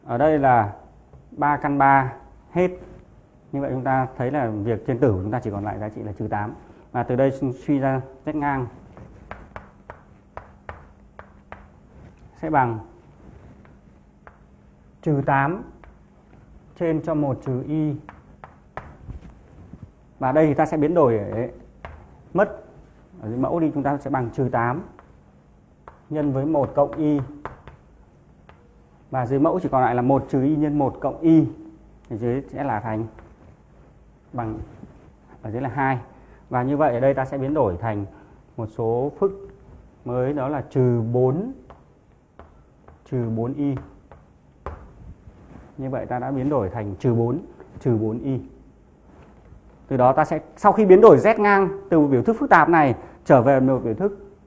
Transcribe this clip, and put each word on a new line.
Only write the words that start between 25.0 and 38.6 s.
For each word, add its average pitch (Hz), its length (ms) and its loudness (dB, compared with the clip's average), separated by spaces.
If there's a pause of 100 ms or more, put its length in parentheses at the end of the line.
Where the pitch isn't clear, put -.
nhân 147 220 -2
với 135 140 -2
một 143 280 0
cộng 143 180 2
y. 151 280 0 (1900)
Và 127 160 -4
dưới 135 120 0
mẫu 165 220 2
chỉ - 80 -4
còn 131 140 2
lại 120 120 2
là 123 80 0
một 135 260 2
trừ 135 140 0
y 151 140 2
nhân 147 220 0
một 135 220 0
cộng 135 200 -6
y. 160 280 6 (600)
Thì 113 80 -8
dưới 120 320 -4
sẽ - 160 -10
là 113 160 -4
thành 110 260 -6 (1300)
bằng, 113 260 -8 (840)
ở 113 80 -10
dưới 120 120 -6
là 135 60 -6
hai. 135 300 -2 (500)
Và 123 140 -2
như 139 140 -2
vậy 127 180 2
ở 117 60 -2
đây 135 140 2
ta 131 100 -2
sẽ 139 140 -10
biến 135 160 -4
đổi 110 220 0
thành 104 300 -6 (500)
một 113 100 -8